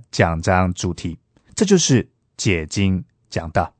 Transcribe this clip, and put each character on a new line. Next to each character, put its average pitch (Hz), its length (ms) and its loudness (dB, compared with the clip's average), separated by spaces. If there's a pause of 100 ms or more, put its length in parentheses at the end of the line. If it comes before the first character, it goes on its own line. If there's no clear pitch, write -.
讲 82 320 0
章 92 320 2
主 90 180 -6
题。 82 280 -10 (340)
这 - 100 0
就 196 140 4
是 135 320 2 (260)
解 85 300 -2
经 95 400 -2 (240)
讲 85 220 -8
道。 85 280 -2